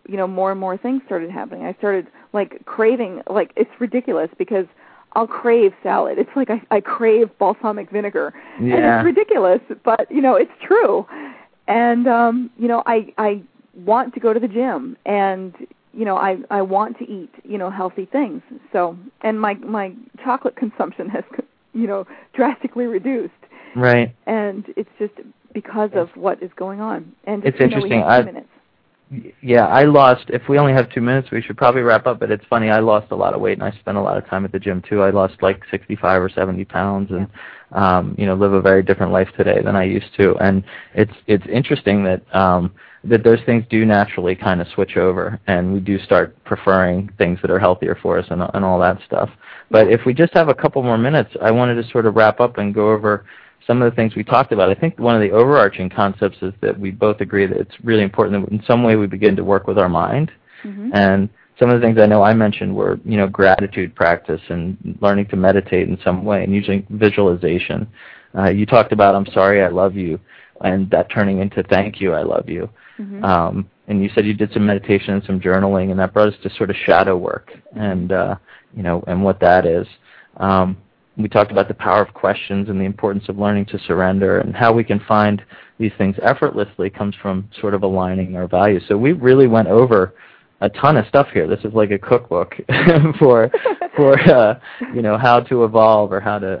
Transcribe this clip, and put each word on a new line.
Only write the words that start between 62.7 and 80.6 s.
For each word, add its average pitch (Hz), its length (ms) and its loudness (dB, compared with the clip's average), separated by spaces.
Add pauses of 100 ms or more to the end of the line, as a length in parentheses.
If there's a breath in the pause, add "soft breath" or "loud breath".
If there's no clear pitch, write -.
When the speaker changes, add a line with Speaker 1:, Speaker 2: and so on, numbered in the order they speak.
Speaker 2:
were, 95 300 -2
you 113 100 -2
know, 98 100 2
gratitude 95 680 2
practice 85 560 -2
and 87 500 -8
learning 101 280 0
to 104 80 -4
meditate 92 520 2
in 90 160 -6
some 92 200 -2
way 101 200 -2
and 98 100 -2
using 98 360 -2
visualization. 90 960 0 (480 loud breath)
Uh, 95 140 2
you 101 160 0
talked 113 260 4
about 101 220 6
"I'm 98 180 0
sorry, 98 300 4
I 92 60 2
love 90 260 0
you," 87 260 -6 (400 soft breath)
and 95 300 -2
that 85 200 0
turning 98 280 -2
into 98 240 -4
"thank 98 400 -2
you, 95 100 -2
I 78 100 -2
love 82 280 -4
you." 87 180 -8 (300 loud breath)
Speaker 1:
Mm-hmm. 196 260 -12
Speaker 2:
Um, 92 460 0 (180)
and 101 140 -2
you 101 120 -2
said 104 120 2
you 104 80 -2
did 104 180 -4
some 104 140 0
meditation 101 480 -2
and 98 100 -4
some 95 160 -4
journaling, 95 500 0
and 92 100 -4
that 92 120 -2
brought 107 160 2
us 101 140 -6
to 98 80 -8
sort 101 180 -6
of 98 160 -4
shadow 92 320 4
work - 340 -6 (240)
and, 95 380 -4
uh, 95 240 -2 (400 soft breath)
you 110 60 -10
know, 87 240 -2
and 90 180 -2
what 95 160 0
that 90 240 6
is. 87 220 0 (500 soft breath)
Um, 95 400 0 (400)